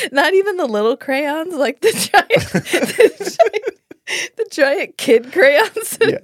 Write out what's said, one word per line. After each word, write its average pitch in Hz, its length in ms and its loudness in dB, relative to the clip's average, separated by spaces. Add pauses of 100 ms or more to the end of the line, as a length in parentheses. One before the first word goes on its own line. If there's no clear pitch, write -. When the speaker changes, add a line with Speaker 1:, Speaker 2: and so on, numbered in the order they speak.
(120)
Speaker 1:
not 294 220 2
even 392 220 2
the 349 100 -2
little 220 300 0
crayons, 302 580 -4
like, - 260 -2
the 415 120 2
giant, - 600 0
<laughs> - 0 -
the - 840 0
giant, - 1000 -4
the - 140 -4
giant 277 480 -2
kid 233 340 2
crayons. 381 680 2
<laughs> 453 80 2
Speaker 2:
Yeah. - 160 0